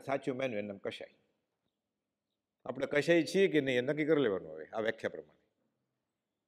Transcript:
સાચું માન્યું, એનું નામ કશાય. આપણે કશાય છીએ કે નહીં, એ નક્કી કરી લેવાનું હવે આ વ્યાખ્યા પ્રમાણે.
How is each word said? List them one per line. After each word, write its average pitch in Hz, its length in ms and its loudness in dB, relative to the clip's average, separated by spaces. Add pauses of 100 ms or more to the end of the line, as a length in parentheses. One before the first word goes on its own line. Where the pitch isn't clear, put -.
સાચું 135 320 -4
માન્યું, 123 220 -4
એનું 104 80 -6
નામ 101 100 -10
કશાય. - 380 -10 (1500)
આપણે 131 220 -6
કશાય 151 360 4
છીએ 185 240 4
કે 151 140 4
નહીં, 135 160 2
એ 123 40 2
નક્કી 147 240 -2
કરી 147 160 4
લેવાનું 92 300 0
હવે 78 140 -14
આ 107 140 -6
વ્યાખ્યા 110 300 -2
પ્રમાણે. - 300 -14 (1080)